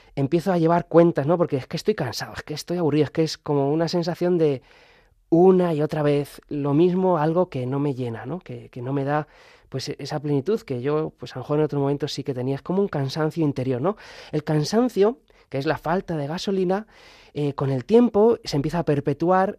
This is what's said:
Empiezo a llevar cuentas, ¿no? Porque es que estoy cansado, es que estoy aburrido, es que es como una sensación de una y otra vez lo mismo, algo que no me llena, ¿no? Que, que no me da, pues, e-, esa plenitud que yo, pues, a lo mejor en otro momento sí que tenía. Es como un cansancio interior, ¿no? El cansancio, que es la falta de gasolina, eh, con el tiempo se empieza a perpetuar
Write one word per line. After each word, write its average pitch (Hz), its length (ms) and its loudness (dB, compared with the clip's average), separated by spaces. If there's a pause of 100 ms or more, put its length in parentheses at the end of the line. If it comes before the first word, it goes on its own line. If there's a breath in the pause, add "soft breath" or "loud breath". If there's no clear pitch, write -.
(140 soft breath)
Empiezo 165 380 0
a 175 60 2
llevar 170 280 2
cuentas, 165 400 6
¿no? 170 120 2
Porque 160 180 0
es 127 100 -4
que 165 120 -8
estoy 208 160 0
cansado, 131 420 -8
es - 60 -14
que - 100 -12
estoy 165 240 -6
aburrido, 151 280 2
es 135 60 -8
que 165 120 0
es 156 160 -4
como 143 340 0
una 165 160 0
sensación 175 480 0
de 147 240 2 (720 soft breath)
una 180 420 6
y 147 80 0
otra 151 220 -2
vez 143 460 0
lo 143 260 -2
mismo, 180 420 4
algo 165 320 2
que 127 160 -6
no 131 140 -2
me 143 160 0
llena, 117 320 -6
¿no? 156 140 -8
Que, 120 280 -16
que 127 140 -14
no 127 100 -6
me 139 120 -2
da, 147 220 -2 (440 soft breath)
pues, - 180 -8
e-, - 100 -8
esa 151 220 -8
plenitud 147 400 -2
que 123 220 -8
yo, 151 340 -2
pues, - 180 -16
a 135 40 -10
lo 123 60 -10
mejor 147 160 0
en 156 40 2
otro 143 160 -2
momento 143 260 -2
sí 139 160 -8
que 135 120 -6
tenía. 127 220 -4
Es - 40 -10
como 190 220 -2
un 202 60 0
cansancio 156 540 -4
interior, 131 380 -2
¿no? 185 160 -2 (340 loud breath)
El 151 140 -4
cansancio, 202 760 0 (280 soft breath)
que - 80 -6
es 139 80 -4
la 151 140 -2
falta 170 400 -2
de 143 80 -4
gasolina, 190 600 -2 (460 loud breath)
eh, 143 220 -4
con 139 160 -2
el 131 160 -2
tiempo 226 580 4
se - 120 -4
empieza 156 240 -2
a 160 40 -2
perpetuar 165 760 0